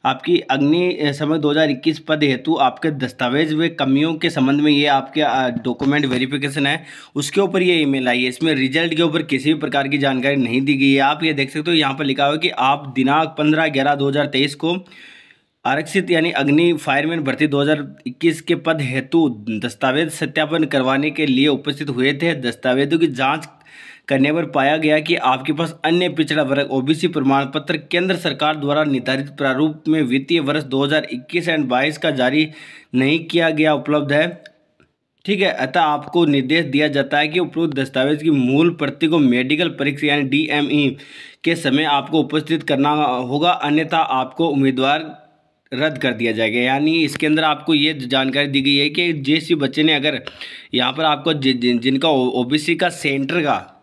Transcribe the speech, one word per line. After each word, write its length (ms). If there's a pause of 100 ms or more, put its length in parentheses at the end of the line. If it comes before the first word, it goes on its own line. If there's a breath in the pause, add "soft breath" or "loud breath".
आपकी 360
अग्नि, 560
अ, 160
समय 260
दो 120
हज़ार 200
इक्कीस 280
पद 240
हेतु 340
आपके 340
दस्तावेज 640
व 140 (100)
कमियों 360
के 160
संबंध 300
में 120
ये 140
आपके, 340
अ, 280 (160)
डॉक्यूमेंट 420
वेरिफिकेशन 600
है, 180 (300 loud breath)
उसके 260
ऊपर 220
ये 120
ईमेल 340
आई 140
है। 60
इसमें 260
रिजल्ट 400
के 80
ऊपर 200
किसी 320
भी 60
प्रकार 280
की 100
जानकारी 380
नहीं 240
दी 140
गई 180
है। 80
आप 240
ये 80
देख 180
सकते 200
हो, 60
यहाँ 180
पर 100
लिखा 200
हुआ 80
है 60
कि 120
आप 460
दिनांक 420
पन्द्रह 300
ग्यारह 260
दो 140
हज़ार 180
तेईस 280
को 220 (880 loud breath)
आरक्षित 460
यानी 200
अग्नि 460
फायरमैन 440
भर्ती 260
दो 140
हज़ार 260 (200)
इक्कीस 340
के 140
पद 260
हेतु 480 (360)
दस्तावेज 460
सत्यापन 540
करवाने 460
के 160
लिए 220
उपस्थित 400
हुए 240
थे। 220
दस्तावेजों 640
की 80
जांच 420 (600 loud breath)
करने 240
पर 120
पाया 320
गया 220
कि 180
आपके 360
पास 220 (100)
अन्य 240
पिछड़ा 340
वर्ग 280
ओबीसी 380
प्रमाण 360
पत्र 320
केंद्र 400
सरकार 400
द्वारा 280
निर्धारित 440
प्रारूप 600
में 140
वित्तीय 380
वर्ष 220
दो 220
हज़ार 280
इक्कीस 360
एंड 180
बाईस 320
का 120
जारी 380 (460 loud breath)
नहीं 300
किया 260
गया 240
उपलब्ध 380
है। 300 (840)
ठीक 160
है, 100
अतः 300
आपको 460
निर्देश 380
दिया 240
जाता 300
है 100
कि 100
उपरोक्त 360
दस्तावेज 480
की 80
मूल 400
प्रति 360
को 120
मेडिकल 500
परीक्षा 380
यानी 220
डीएमई 680 (480 loud breath)
के 120
समय 280
आपको 360
उपस्थित 420
करना 280
होगा, 600
अन्यथा 480
आपको 500
उम्मीदवार 580 (640)
रद्द 260
कर 140
दिया 200
जाएगा। 280
यानी 440
इसके 220
अंदर 180
आपको 300
ये 200
जानकारी 540
दी 120
गई 160
है 120
कि 240
जिस 400
बच्चे 300
ने 120
अगर 280 (520 loud breath)
यहाँ 180
पर 120
आपको 280
जि-, 240
जि-, 240
जिनका 280
ओबीसी 640
का 140
सेंटर 520
का 420